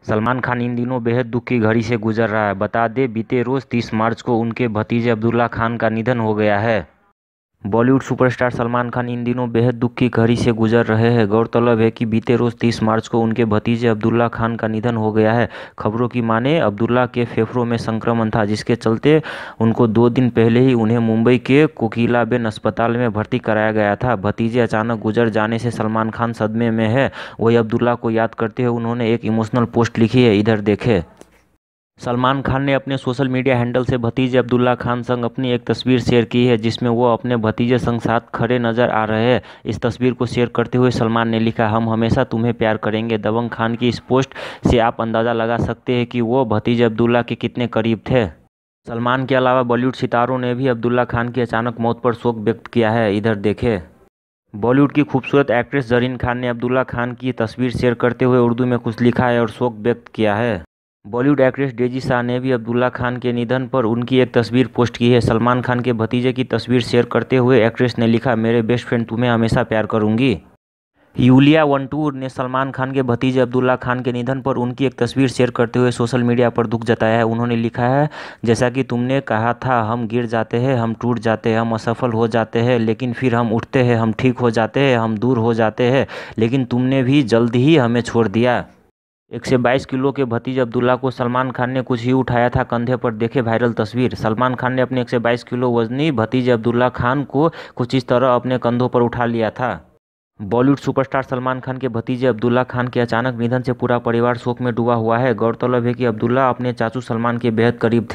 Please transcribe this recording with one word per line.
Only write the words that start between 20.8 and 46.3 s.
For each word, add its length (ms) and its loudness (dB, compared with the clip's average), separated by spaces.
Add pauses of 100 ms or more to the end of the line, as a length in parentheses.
मुंबई 400 4
के 280 4
कोकिलाबेन 800 0
अस्पताल 520 -2
में 160 0
भर्ती 260 -2
कराया 320 0
गया 240 2
था। 200 0
भतीजे 440 -2
अचानक 400 0
गुजर 300 0
जाने 300 0
से 120 -2
सलमान 380 -2
खान 240 -4
सदमे 380 -2
में 160 0
है। 240 2 (280)
वही 160 2
अब्दुल्ला 400 2
को 160 -4
याद 240 0
करते 280 -4
हुए 140 0
उन्होंने 360 -2
एक 120 -2
इमोशनल 400 0
पोस्ट 340 0
लिखी 240 4
है, 160 6
इधर 200 2
देखें। 420 2 (1000)
सलमान 420 0
खान 220 -2
ने 100 0
अपने 240 -2
सोशल 300 -2
मीडिया 300 0
हैंडल 280 0
से 120 -2
भतीजे 400 0
अब्दुल्ला 380 2
खान 260 -4
संग 220 -2
अपनी 280 -4
एक 140 -2
तस्वीर 340 0
शेयर 260 2
की 200 2
है, 120 4
जिसमें 320 -2
वो 240 2
अपने 240 -2
भतीजे 400 0
संग 220 -2
साथ 200 0 (160)
खड़े 240 0
नजर 300 0
आ 160 0
रहे 200 0
हैं। 160 4 (240)
इस 160 -6
तस्वीर 320 0
को 120 -2
शेयर 300 -2
करते 220 0
हुए 140 4
सलमान 360 0
ने 120 0
लिखा, 280 0
"हम 220 0
हमेशा 340 2
तुम्हें 300 -2
प्यार 240 0
करेंगे।" 400 -2
दबंग 320 -2
खान 260 -4
की 120 0
इस 120 0
पोस्ट 340 0 (380)
से 80 4
आप 220 0
अंदाजा 320 0
लगा 240 0
सकते 360 -4
हैं 120 0
कि 160 -4
वो 240 2